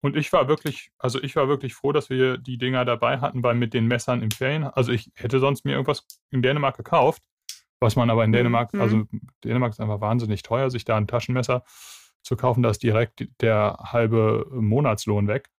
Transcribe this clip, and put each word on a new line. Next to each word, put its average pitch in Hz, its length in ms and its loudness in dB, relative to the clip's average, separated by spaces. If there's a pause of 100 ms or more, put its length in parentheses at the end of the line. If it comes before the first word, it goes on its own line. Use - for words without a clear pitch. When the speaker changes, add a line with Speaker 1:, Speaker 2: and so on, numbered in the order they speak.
Speaker 1:
Und 143 140 0
ich 151 160 -4
war 175 160 4
wirklich, - 480 -4
also 127 260 -4
ich 135 140 -6
war 139 100 2
wirklich 139 280 -2
froh, 143 180 -2
dass 147 160 -2
wir 127 280 2
die 127 200 -10
Dinger 127 260 0
dabei 120 380 0
hatten, 127 200 -4
weil 120 140 2
mit 120 180 0
den 113 140 2
Messern 123 340 0
im 110 100 -2
Ferien-, 143 340 -2
also 120 260 0
ich 113 240 -4
hätte 123 240 -2
sonst 135 240 0
mir 143 100 -2
irgendwas 135 320 -2 (240)
in 131 120 -2
Dänemark 135 340 0
gekauft, - 480 0 (560)
was 113 160 2
man 120 140 2
aber 113 160 4
in 110 60 4
Speaker 2:
Mhm. 113 40 4
Speaker 1:
Dänemark, 120 380 2
Speaker 2:
Mhm. 104 80 -2
Speaker 1:
also 110 240 2 (380)
Dänemark 117 280 0
ist - 80 -14
einfach 104 220 -4
wahnsinnig 110 400 -2
teuer, 131 280 -2
sich 123 160 -8
da 110 120 2
ein 104 100 0
Taschenmesser 123 560 -2 (600)
zu - 120 -4
kaufen, 120 280 2
da 117 80 4
ist - 120 -4
direkt 113 440 0 (140)
der 107 380 2
halbe 110 720 2
Monatslohn 110 760 0
weg. 117 320 -2